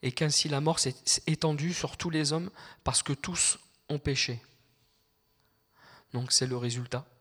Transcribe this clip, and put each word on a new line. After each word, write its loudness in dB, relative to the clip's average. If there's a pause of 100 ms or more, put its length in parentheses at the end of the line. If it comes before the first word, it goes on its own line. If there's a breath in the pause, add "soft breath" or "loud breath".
et 0
qu'ainsi 2
la 0
mort 2
s'est, 0 (100)
s'est 2
étendue 0
sur -6
tous -4
les 0
hommes, -2 (340 loud breath)
parce 2
que 0
tous 0 (300)
ont -2
péché. » 0 (1700 loud breath)
Donc -2
c'est 4
le -2
résultat -4 (160)